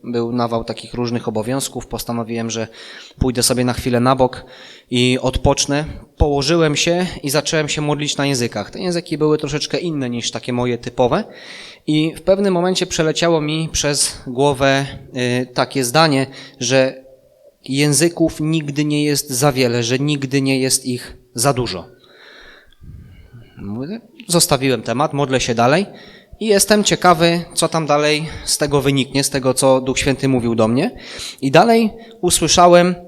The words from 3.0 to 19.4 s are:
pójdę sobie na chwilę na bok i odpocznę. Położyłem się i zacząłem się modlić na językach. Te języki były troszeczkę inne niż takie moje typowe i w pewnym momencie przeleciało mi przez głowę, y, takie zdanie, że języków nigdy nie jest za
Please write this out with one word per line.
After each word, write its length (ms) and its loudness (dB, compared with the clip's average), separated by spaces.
pójdę 240 0
sobie 220 0
na 80 0
chwilę 260 0
na 160 4
bok 300 0
i 300 2
odpocznę. 640 0
Położyłem 580 2
się 320 0
i 60 -4
zacząłem 400 -2
się 120 -4
modlić 360 -2
na 80 0
językach. 460 -2
Te 80 -14
języki 380 -4
były 200 2
troszeczkę 400 -4
inne 320 -4
niż 220 -6
takie 220 -6
moje 240 0
typowe 460 0
i 280 0
w 60 -16
pewnym 320 2
momencie 320 0
przeleciało 560 0
mi 300 -4
przez 460 -2
głowę, 580 2
y, 120 -2
takie 300 -2
zdanie, 440 2
że 440 0
języków 680 2
nigdy 460 -2
nie 180 0
jest 260 -2
za 220 2